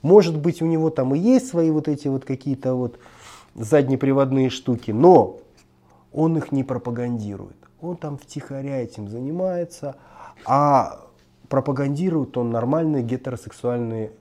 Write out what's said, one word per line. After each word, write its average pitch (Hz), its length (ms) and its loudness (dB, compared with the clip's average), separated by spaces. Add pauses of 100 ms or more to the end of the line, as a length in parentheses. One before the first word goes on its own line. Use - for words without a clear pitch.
может 165 340 6
быть, 160 240 -2
у 165 60 0
него 160 240 2
там 135 240 0
и 151 40 0
есть 247 280 4
свои 165 240 0
вот 151 160 0
эти 143 220 -2
вот 135 160 -4
какие-то 131 500 -4
вот 123 240 -4 (560)
заднеприводные 135 960 2
штуки, 120 420 -4
но 127 480 6 (760)
он 160 240 0
их - 140 -4
не 135 120 -2
пропагандирует. 117 920 -8 (240)
Он 175 140 -8
там 147 220 -10
втихаря 139 640 -10
этим 107 280 -10
занимается, 165 840 -6 (500)
а 139 600 2 (440)
пропагандирует 139 880 -2
он 120 120 -2
нормальные 139 540 0
гетеросексуальные 117 1160 -6